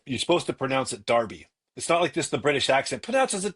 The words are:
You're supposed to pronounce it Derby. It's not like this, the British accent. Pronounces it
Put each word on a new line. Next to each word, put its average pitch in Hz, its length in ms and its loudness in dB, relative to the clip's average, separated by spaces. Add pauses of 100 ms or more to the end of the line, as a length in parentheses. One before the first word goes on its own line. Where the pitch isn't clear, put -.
You're 127 140 -4
supposed 170 280 0
to - 60 -4
pronounce 131 400 -2
it 110 140 -12
Derby. 117 400 0 (300)
It's - 120 -10
not 170 120 4
like 170 120 0
this, 156 160 -4
the 143 100 -2
British 135 300 2
accent. 135 340 2
Pronounces 240 420 0
it 202 100 -4